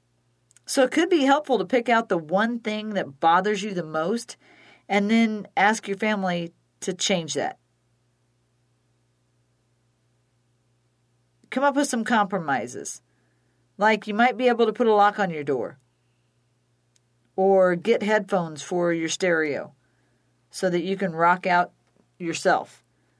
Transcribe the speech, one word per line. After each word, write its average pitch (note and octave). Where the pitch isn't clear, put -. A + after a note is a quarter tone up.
So -
it B3+
could E4+
be D4+
helpful C#4
to F#3
pick B3
out A3+
the F3+
one G3
thing G#3+
that D3+
bothers F#3
you G#3
the F3
most D#3+
and G3+
then A3
ask G#3
your G3
family F#3
to F#3
change E3+
that. B2
Come B3+
up C#4
with C#4+
some A3+
compromises. D3+
Like G#3+
you G#3+
might A#3
be B3+
able A#3
to G#3+
put A3+
a G#3+
lock G3+
on F#3+
your D3+
door B2+
or F#3+
get G#3
headphones F#3+
for F3
your E3
stereo D#3
so -
that F3
you F#3+
can F#3+
rock E3+
out F3
yourself, E3